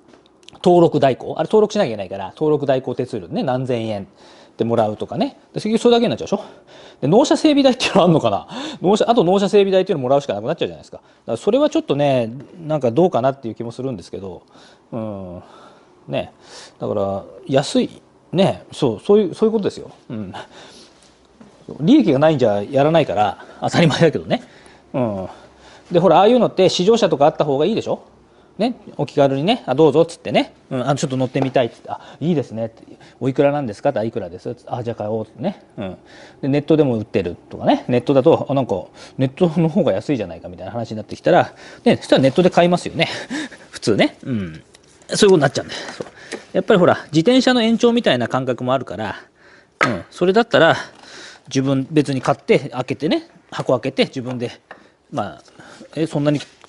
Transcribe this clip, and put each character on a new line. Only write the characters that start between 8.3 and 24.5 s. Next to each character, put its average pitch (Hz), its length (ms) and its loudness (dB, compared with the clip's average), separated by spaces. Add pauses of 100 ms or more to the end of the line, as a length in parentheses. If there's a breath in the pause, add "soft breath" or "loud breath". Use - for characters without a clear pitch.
納 202 140 2
車、 - 140 0
あ 240 60 4
と 233 80 4
納 185 160 2
車 196 100 0
整 208 100 4
備 196 120 2
代 185 100 2
っ 185 40 -2
て 208 60 -6
い 180 40 0
う - 20 -4
の 135 60 -4
も 123 60 -4
ら 139 80 4
う 143 40 2
し - 60 -12
か 113 60 -4
な 101 80 -6
く 113 60 -8
な 156 60 -4
っ - 20 -4
ち - 60 -6
ゃ - 40 0
う - 20 -4
じ 87 60 -8
ゃ - 20 -16
な 71 40 -20
い - 20 -20
で - 40 -20
す - 60 -20
か。 - 60 -18
だ - 60 -20
か - 80 -20 (200 soft breath)
ら 117 60 -2
そ - 140 0
れ 247 60 6
は 294 120 4
ち 320 80 -2
ょ - 20 2
っ 311 40 -6
と 139 120 -2
ね、 131 360 0 (300)
な 156 160 -4
ん - 20 -2
か 117 120 0
ど 160 160 4
う - 20 2
か 120 120 0
な 135 100 2
っ 131 80 -10
て 117 80 -10
い 110 40 -6
う 107 40 -10
気 120 80 -10
も 117 80 -10
す 127 100 -12
る 131 100 -6
ん 107 60 -8
で 87 60 -14
す - 80 -18
け - 60 -10
ど。 95 260 -14 (480 soft breath)
う 131 60 -10
ん。 98 460 -10 (640 loud breath)
ね。 135 260 -8 (460 loud breath)
だ - 80 -6
か 110 60 -4
ら、 98 300 -4 (240)
安 139 340 0
い。 - 200 -8 (300)
ね。 147 400 0
そ 120 240 -2
う、 101 40 -12
そ - 160 2
う 214 40 6
い 202 100 0
う、 120 40 -10
そ - 120 -2
う - 20 2
い - 20 2
う - 20 -2
こ 226 60 -2
と 196 60 -2
で 117 80 -2
す - 80 -14
よ。 - 120 -16 (180)
う 127 40 -10
ん。 104 200 -10 (1500 loud breath)
利 202 140 6
益 202 180 4
が 131 60 2
な 156 100 6
い 156 60 2
ん - 20 -2
じ 123 80 2
ゃ 101 160 2
や 135 220 0
ら 156 80 4
な 165 80 4
い 143 80 0
か 87 80 -4
ら、 101 280 -2 (180)
当 120 100 -2
た 139 100 2
り 170 60 6
前 131 120 0
だ 156 120 4
け 104 80 -4
ど 80 60 -10
ね。 247 180 -4 (500 loud breath)